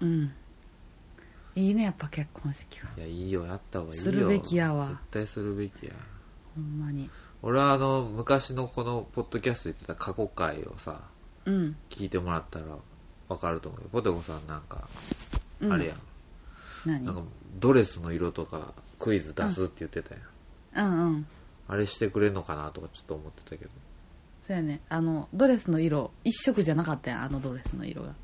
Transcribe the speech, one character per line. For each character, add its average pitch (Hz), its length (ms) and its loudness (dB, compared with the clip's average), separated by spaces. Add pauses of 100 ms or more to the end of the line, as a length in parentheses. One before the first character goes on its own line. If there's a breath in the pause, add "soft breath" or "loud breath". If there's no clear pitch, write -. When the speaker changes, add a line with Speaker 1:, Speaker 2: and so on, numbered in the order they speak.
Speaker 1:
う 175 40 2
ん。 156 280 4 (1200 loud breath)
い 190 160 4
い 208 40 4
ね、 220 100 4
や 202 60 2
っ - 60 -2
ぱ 151 120 -6
結 147 260 -4
婚 143 180 -4
式 - 280 -16
は。 - 160 -8
Speaker 2:
い - 40 -8
や、 80 60 -8
い 87 220 -4
い - 20 -2
よ、 90 160 0
や 90 80 -4
っ 95 60 -6 (100)
た 92 100 -2
方 82 60 -4
が 80 60 -8
い - 20 -8
い 80 40 -6
よ。 - 60 -2
Speaker 1:
す 190 80 4
る 190 140 6
べ 196 140 6
き 175 160 2
や 160 180 4
わ。 143 140 0
Speaker 2:
絶 139 100 -6 (120)
対 107 160 -2
す - 140 -6
る 101 140 0
べ 101 140 -2
き - 180 -12
や。 - 60 -10 (600)
Speaker 1:
ほ 160 60 -6
ん 151 200 -4
ま 147 100 -2
に。 139 180 -4 (340 loud breath)
Speaker 2:
俺 117 160 4
は 139 140 8
あ 135 60 6
の、 135 240 4
昔 117 520 2
の 127 140 -2
こ 123 160 -4
の 117 280 -2
ポ 120 100 0
ッ - 80 -10
ド 113 100 0
キ 123 100 2
ャ 120 40 2
ス - 100 -8
ト 82 60 -4
言 80 40 -4
っ - 20 -14
て - 100 -16
た - 80 -4
過 - 180 -6
去 104 160 0
回 78 360 -2
を - 140 -10
さ、 76 220 -10 (440)
Speaker 1:
う 185 60 0
ん。 170 260 2 (140)
Speaker 2:
聞 101 160 -6
い - 20 -4
て 92 100 0
も 87 140 0
ら 82 60 2
っ 82 120 -4
た 82 100 -8
ら 78 60 -10 (640)
わ 90 100 -4
か 85 120 0
る 82 100 0
と - 80 -8
思 80 100 -10
う 85 40 -12
よ。 85 100 -12
ポ 113 100 2
テ 104 80 4
コ 85 120 0
さ 80 160 -8
ん 76 80 -12
な 76 120 -6
ん 73 40 -12
か、 - 260 -10 (720)
Speaker 1:
う - 80 2
ん。 202 40 4
Speaker 2:
あ 185 40 6
れ - 100 2
や - 80 -4
ん。 - 40 -12 (880 loud breath)
Speaker 1:
何？ 147 180 2
Speaker 2:
な 123 80 -2
ん - 20 -4
か、 90 80 -6 (380)
ド 120 120 10
レ 123 120 10
ス 87 160 -4
の 85 120 -4
色 85 200 0
と 82 140 -4
か 73 260 -8 (260)
ク 110 160 2
イ 92 60 4
ズ 78 140 -6
出 - 180 0
す 92 120 0
っ 90 40 2
て - 100 -16
言 80 100 -6
っ - 20 -18
て 87 120 -6
た - 120 -14
や - 60 -14 (640)
ん。 196 60 4
Speaker 1:
う - 0 -
ん。 170 80 4
う 170 40 4
ん 175 120 4
う - 40 2
ん。 151 80 -6 (420)
Speaker 2:
あ 98 80 -2
れ 104 100 2
し - 120 -4
て 107 120 2
く 107 80 0
れ 104 120 6
ん 98 40 0
の 95 80 -2
か 82 140 -4
な 76 140 -4
と 78 100 -12
か 80 120 -10
ち - 60 -18
ょ - 40 -20
っ - 20 -20
と 80 100 -6
思 76 140 -8
っ 80 40 -14
て - 120 -20
た - 60 -16
け - 140 -10
ど。 76 60 -16 (720)
Speaker 1:
そ - 80 -4
う 185 40 2
や 170 60 2
ね。 151 260 0
あ 160 120 0
の、 160 320 2
ド 214 140 6
レ 262 100 8
ス 196 140 0
の 160 80 4
色、 151 320 2 (140)
一 233 80 4
色 208 320 4
じ 156 80 4
ゃ - 20 4
な 160 80 4
か 160 120 0
っ 127 60 -4
た 127 120 -4
や 117 80 0
ん、 - 20 -2
あ 131 60 -2
の 139 120 -2
ド 131 140 -2
レ 127 80 -8
ス - 120 -2
の 120 120 -6
色 - 160 -6
が。 139 100 -8 (120)